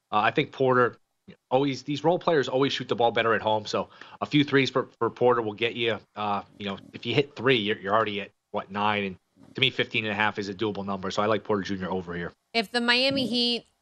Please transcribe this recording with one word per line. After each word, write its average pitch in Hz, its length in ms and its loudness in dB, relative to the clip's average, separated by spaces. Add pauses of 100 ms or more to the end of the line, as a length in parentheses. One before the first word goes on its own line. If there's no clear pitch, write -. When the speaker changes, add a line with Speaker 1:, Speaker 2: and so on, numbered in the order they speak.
(120)
Speaker 1:
uh, 107 60 4
I 110 140 4
think 147 200 0
Porter 123 460 2 (520)
always, 135 320 2
these 143 220 -6
role 170 140 4
players 165 280 2
always 131 280 0
shoot 127 140 -6
the 120 80 0
ball 117 140 4
better 113 220 2
at 104 80 2
home. 107 240 0
So 101 240 -2 (320)
a 101 60 -2
few 147 180 4
threes 139 240 4
for, 127 300 -2
for 117 100 0
Porter 120 320 4
will 107 140 -4
get 110 220 -2
you, 117 220 0 (160)
uh, 104 280 -2 (160)
you 104 80 -8
know, 98 100 -6 (160)
if - 140 -12
you 117 80 -2
hit 139 220 0
three, 127 200 2
you're, 104 220 -2
you're 98 160 -2
already 107 260 0
at, 98 120 -12 (180)
what, 98 200 -8
nine? 104 340 0
And 92 120 -6 (380)
to 123 80 -2
me, 131 80 2
fifteen 117 340 -2
and 107 80 -2
a - 20 -4
half 104 240 0
is 101 120 -4
a 98 40 -8
doable 98 300 -4
number. 95 260 -6
So 104 120 -2
I 104 40 2
like 107 160 0
Porter 104 200 -2
Junior 92 280 -6
over 87 240 -6
here. 85 200 -8 (180)
Speaker 2:
If 226 180 -4
the 240 120 -2
Miami 254 440 2
Heat 240 380 -2 (180)